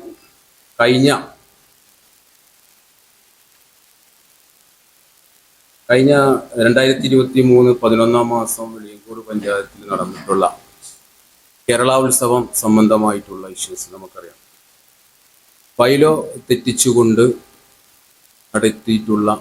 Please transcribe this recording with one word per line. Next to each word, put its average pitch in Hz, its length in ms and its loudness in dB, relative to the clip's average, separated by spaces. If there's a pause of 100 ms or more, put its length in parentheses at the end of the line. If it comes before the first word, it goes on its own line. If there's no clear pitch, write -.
(800)
കഴിഞ്ഞ, 127 320 4 (4000)
കഴിഞ്ഞ 131 240 4 (460)
രണ്ടായിരത്തി 123 500 2
ഇരുപത്തി 131 400 2
മൂന്ന് 123 220 6 (100)
പതിനൊന്നാം 117 480 2
മാസം 113 440 -6
വെളിയങ്കോട് 107 480 -20
പഞ്ചായത്തിൽ 101 680 -8
നടന്നിട്ടുള്ള 92 560 -4 (1200)
കേരള 127 280 0
ഉത്സവം 127 460 0 (120)
സംബന്ധമായിട്ടുള്ള 107 920 0
ഇഷ്യൂസ് 92 440 -14
നമുക്കറിയാം. 92 460 -20 (1400)
ഫൈലോ 143 340 2 (320)
തെറ്റിച്ചുകൊണ്ട് 117 800 2 (1300)
നടത്തിയിട്ടുള്ള 107 720 -2 (120)